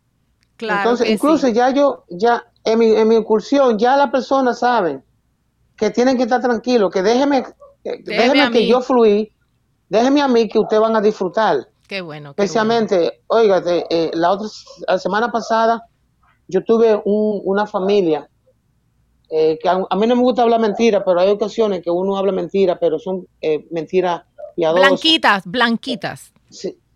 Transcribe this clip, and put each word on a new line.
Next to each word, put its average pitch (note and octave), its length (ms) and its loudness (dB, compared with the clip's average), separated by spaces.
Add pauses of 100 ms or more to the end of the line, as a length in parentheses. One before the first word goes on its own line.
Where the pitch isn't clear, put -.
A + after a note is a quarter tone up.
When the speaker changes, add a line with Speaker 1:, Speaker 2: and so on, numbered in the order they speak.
(580)
Speaker 1:
Claro G#3+ 240 -4
Speaker 2:
Entonces, A#3 260 0
Speaker 1:
que A3 60 2
Speaker 2:
incluso C#4 340 2
Speaker 1:
sí. A#3 60 0
Speaker 2:
ya A#3+ 180 2
yo, C#4 380 0
ya A3+ 340 -2 (220)
en A3+ 120 2
mi, A3+ 140 4
en A3 160 4
mi A3+ 80 4
incursión, A3 640 0
ya B3 160 2
las C#4 160 2
personas B3+ 480 0
saben G3+ 420 -2 (760)
que G#3+ 120 -2
tienen B3 280 0
que B3+ 60 0
estar A#3+ 180 0
tranquilos, A#3 500 0
que F#3+ 100 -2
déjeme, B3+ 400 2 (420)
que - 80 -8 (120)
Speaker 1:
Déjeme - 20 -
Speaker 2:
déjeme A#3+ 380 2
Speaker 1:
a A#3+ 80 0
Speaker 2:
que A#3 80 2
Speaker 1:
mí. G3+ 80 0
Speaker 2:
yo B3 140 2
fluí, A3 500 0 (560)
déjeme C4 340 2
a C#4+ 60 0
mí A#3 220 2
que A3+ 100 0
ustedes G#3+ 220 0
van A3 160 0
a G#3+ 40 2
disfrutar. G3 680 -2 (200)
Speaker 1:
Qué G3 140 -8
bueno, - 0 -
qué - 0 -
bueno. D3+ 300 -14
Speaker 2:
Especialmente, G3+ 960 0
óigate, F3+ 600 2
eh, E3 240 0
la E3+ 180 0
otra G3+ 160 -4
s-, - 180 -18 (220)
la F#3 120 0
semana G#3 320 -4
pasada A3+ 540 -2 (640)
yo F#3 160 -2
tuve A3+ 320 4 (100)
un, G#3+ 400 0
una G3 220 -2
familia, F#3+ 600 0 (1000)
eh, D#3 320 0
que F3+ 80 -2
a, F#3 200 0
a F#3 60 -2
mí G#3 120 0
no B3 80 2
me B3 80 2
gusta B3 200 0
hablar A3+ 160 2
mentira, G#3+ 460 0
pero F3+ 140 2
hay F#3+ 100 4
ocasiones G#3 520 -2
que E3+ 100 -6
uno F#3+ 260 -2
habla G3 140 0
mentira, F#3 480 -2
pero D#3+ 200 -2
son, F#3 280 -8 (140)
eh, D#3 300 -4
mentiras E3+ 520 -4 (320)
piadosas. E3 320 2
Speaker 1:
Blanquitas, C#4 580 0
blanquitas. A#3 880 -4 (160)
Speaker 2:
Sí, - 260 -12 (200)